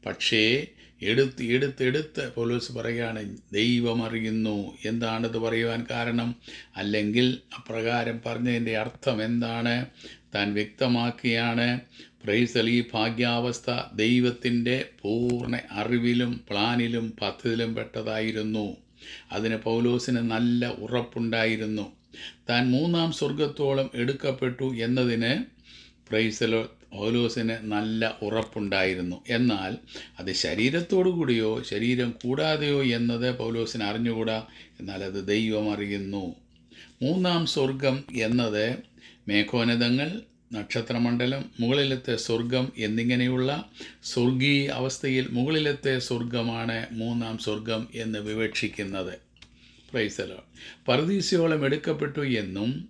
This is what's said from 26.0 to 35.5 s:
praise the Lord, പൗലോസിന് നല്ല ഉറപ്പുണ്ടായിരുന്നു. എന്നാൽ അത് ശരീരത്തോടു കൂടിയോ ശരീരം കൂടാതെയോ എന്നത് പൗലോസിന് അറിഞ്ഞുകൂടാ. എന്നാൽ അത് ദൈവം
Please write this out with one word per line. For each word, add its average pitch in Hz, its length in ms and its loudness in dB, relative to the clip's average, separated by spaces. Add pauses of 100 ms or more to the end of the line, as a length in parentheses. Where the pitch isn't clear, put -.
praise 110 360 2
the 113 100 2
Lord, 113 180 0 (240)
പൗലോസിന് 113 600 0 (200)
നല്ല 110 360 0 (140)
ഉറപ്പുണ്ടായിരുന്നു. 95 920 0 (200)
എന്നാൽ 104 340 2 (480)
അത് 92 140 -6 (100)
ശരീരത്തോടു 165 720 2
കൂടിയോ 117 320 2 (220)
ശരീരം 120 400 0 (100)
കൂടാതെയോ 147 600 0 (180)
എന്നത് 120 300 0 (120)
പൗലോസിന് 113 500 -2
അറിഞ്ഞുകൂടാ. 113 480 0 (400)
എന്നാൽ 95 300 -6
അത് 98 100 -6 (140)
ദൈവം 107 400 2